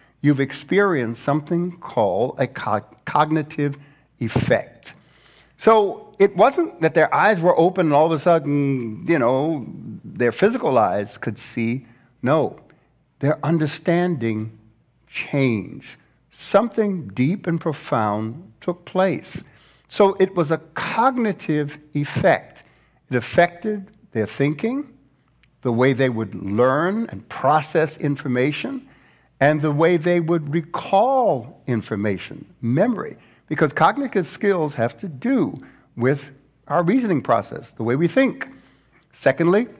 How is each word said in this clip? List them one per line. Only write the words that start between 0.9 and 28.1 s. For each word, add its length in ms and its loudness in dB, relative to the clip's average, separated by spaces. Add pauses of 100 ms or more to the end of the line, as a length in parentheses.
something 540 -2
called 600 -2
a 80 0
co-, 380 -4 (220)
cognitive 720 -2 (420)
effect. 720 -2 (640)
So 640 2
it 160 4
wasn't 460 2
that 120 0
their 220 4
eyes 240 4
were 180 4
open 280 4
and 80 2
all 140 6
of 40 -2
a 80 0
sudden, 880 0
you 100 4
know, 480 0 (380)
their 300 -2
physical 440 2
eyes 400 0
could 220 -8
see. 480 -4 (340)
No, 380 0 (600)
their 260 0
understanding 1160 -2 (480)
changed. 880 -2 (360)
Something 760 0
deep 400 -2
and 140 -2
profound 1000 -4
took 240 -6
place. 580 -2 (460)
So 320 2
it 160 2
was 160 0
a 60 2
cognitive 1200 -2 (140)
effect. 720 0 (460)
It 60 0
affected 720 -2 (240)
their 140 -2
thinking, 680 -4 (640)
the 100 -2
way 220 4
they 160 0
would 260 -6
learn 760 0
and 200 -14
process 640 0
information, 920 -4 (540)